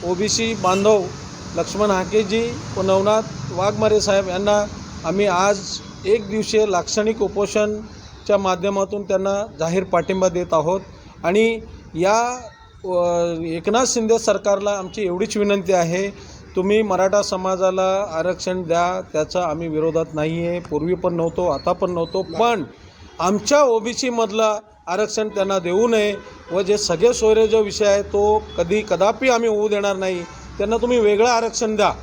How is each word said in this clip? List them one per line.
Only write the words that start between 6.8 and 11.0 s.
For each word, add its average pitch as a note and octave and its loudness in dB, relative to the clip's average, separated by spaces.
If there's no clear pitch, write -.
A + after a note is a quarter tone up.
उपोषणच्या G#3 -2
माध्यमातून G3 -2
त्यांना G3 -2
जाहीर E3+ 0
पाठिंबा F#3 0
देत F3 -2
आहोत E3+ 2